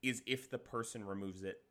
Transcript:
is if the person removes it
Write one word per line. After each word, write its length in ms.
is 260
if 240
the 60
person 480
removes 380
it 280